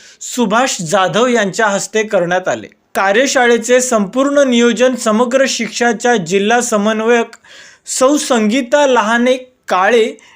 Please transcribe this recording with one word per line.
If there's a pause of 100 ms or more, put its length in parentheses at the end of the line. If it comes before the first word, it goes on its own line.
(220)
सुभाष
जाधव
यांच्या
हस्ते
करण्यात
आले. (280)
कार्यशाळेचे
संपूर्ण
नियोजन
समग्र
शिक्षाच्या
जिल्हा
समन्वयक (500)
सौ
संगीता
लहाने (300)
काळे (160)